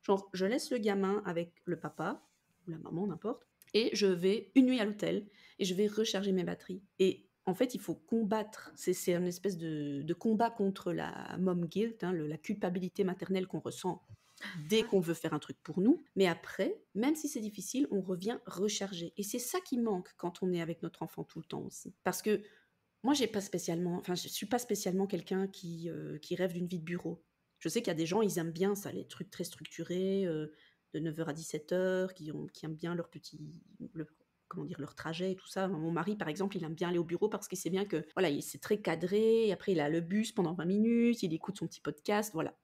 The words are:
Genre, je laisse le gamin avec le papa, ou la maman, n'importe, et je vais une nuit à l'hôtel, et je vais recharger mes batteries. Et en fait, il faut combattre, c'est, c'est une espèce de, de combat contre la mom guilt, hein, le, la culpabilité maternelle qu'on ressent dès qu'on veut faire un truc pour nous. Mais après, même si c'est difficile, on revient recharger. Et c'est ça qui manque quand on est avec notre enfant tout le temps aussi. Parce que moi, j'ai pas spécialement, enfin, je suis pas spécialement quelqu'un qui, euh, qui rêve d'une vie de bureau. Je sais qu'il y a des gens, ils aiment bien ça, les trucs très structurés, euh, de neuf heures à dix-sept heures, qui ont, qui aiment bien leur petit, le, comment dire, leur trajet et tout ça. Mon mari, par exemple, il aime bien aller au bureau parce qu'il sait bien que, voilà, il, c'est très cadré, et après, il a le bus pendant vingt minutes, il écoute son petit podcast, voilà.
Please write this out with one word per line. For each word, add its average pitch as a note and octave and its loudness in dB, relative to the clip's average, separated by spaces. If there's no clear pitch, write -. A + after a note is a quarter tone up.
Genre, G3 2
je F#3+ 0
laisse B3 0
le B3 0
gamin G3+ 2
avec E3+ -4
le F3 -2
papa, F3 -6
ou F3 -8
la D#3+ -8
maman, E3 -4
n'importe, G3+ -6
et A3+ 4
je G3 4
vais F#3+ 2
une C4 12
nuit B3+ 4
à G3+ 2
l'hôtel, G3+ -2
et G3+ 2
je F#3 0
vais G#3 4
recharger G#3 0
mes F#3 4
batteries. F3+ -6
Et - 4
en F#3 2
fait, B3+ 2
il G3 -6
faut - -4
combattre, A3 -2
c'est, - 0
c'est F3+ 2
une F3+ 2
espèce F3 -2
de, D3 -4
de D#3+ -2
combat A3 2
contre G3 0
la - -6
mom F3+ 2
guilt, A3 -2
hein, F3+ 0
le, D#3 -2
la D3+ -4
culpabilité F#3+ -2
maternelle F#3 0
qu'on D#3+ -6
ressent - -6
dès A3 6
qu'on G#3+ 4
veut E3 0
faire D#3 -4
un D3 -2
truc - -10
pour F3 -2
nous. C4 6
Mais F#3+ 6
après, F#3+ -2
même C4+ 4
si D4 -6
c'est C4+ -4
difficile, G#3+ -2
on G3 2
revient F#3+ -2
recharger. F#3+ -2
Et G3+ -4
c'est A#3+ -2
ça F4+ -2
qui B3 -2
manque G#3 0
quand F3 -4
on F#3 2
est E3+ 0
avec E3 -4
notre - -8
enfant D#3+ -8
tout - -12
le - -12
temps - -8
aussi. - -12
Parce F3+ 0
que G#3 2
moi, C#4 4
j'ai C4 4
pas G3+ -2
spécialement, F3 -2
enfin, F3+ -2
je F3 -4
suis - -6
pas A#3+ 0
spécialement G3 0
quelqu'un F#3+ -2
qui, E3+ -8
euh, D3+ -8
qui F3 -6
rêve F3+ 0
d'une F3 -4
vie F3+ -4
de D#3 -6
bureau. E3+ -6
Je - -6
sais A3+ 0
qu'il A#3 -2
y F#3 0
a D#3+ 0
des D#3+ 0
gens, F#3 2
ils F3 2
aiment E3 -2
bien F#3+ 2
ça, G3+ -8
les - -6
trucs - -12
très - -6
structurés, F#3 -2
euh, D#3 -2
de D#3 -4
neuf D#3+ -2
heures D#3+ -2
à C#3+ -4
dix-sept D#3+ -6
heures, F#3 2
qui D3+ -10
ont, D3 -6
qui - -12
aiment D#3+ -4
bien E3+ -4
leur E3+ -4
petit, D3+ -16
le, D#3+ -6
comment D#3 -8
dire, D#3 -8
leur C#3+ -8
trajet E3+ -4
et F#3 -2
tout - -20
ça. F#3+ -2
Mon E3 -2
mari, E3+ 0
par D#3+ -4
exemple, F#3+ -2
il E3+ -2
aime D#3+ -4
bien F3 0
aller F3 2
au E3+ 2
bureau E3+ 0
parce G#3+ -2
qu'il F3+ -6
sait E3 -2
bien F#3+ 2
que, D#3+ 0
voilà, F#3 4
il, D3 0
c'est - -10
très G#3+ 2
cadré, G#3 4
et G3 4
après, F3 0
il E3 4
a D3 4
le E3 2
bus G3+ 0
pendant E3 2
vingt D#3+ -2
minutes, A3+ 6
il E3 0
écoute F3 -4
son E3+ -2
petit - -8
podcast, G#3 0
voilà. - -2